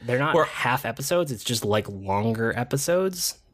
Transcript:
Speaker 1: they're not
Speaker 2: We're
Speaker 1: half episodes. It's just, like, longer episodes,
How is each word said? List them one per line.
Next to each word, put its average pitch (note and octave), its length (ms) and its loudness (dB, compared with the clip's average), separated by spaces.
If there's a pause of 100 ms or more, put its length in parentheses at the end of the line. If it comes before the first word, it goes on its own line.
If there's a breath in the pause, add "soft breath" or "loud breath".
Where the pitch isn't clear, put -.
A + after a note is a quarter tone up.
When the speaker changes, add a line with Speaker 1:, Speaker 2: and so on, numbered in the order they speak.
Speaker 1:
they're B2 140 0
not D3 160 2
Speaker 2:
We're D#3+ 100 6
Speaker 1:
half - 400 0
episodes. D3 480 0
It's A2 120 -8
just, A#2 200 -2
like, G#2 240 2
longer G#2 680 0
episodes, F3 840 -2 (160)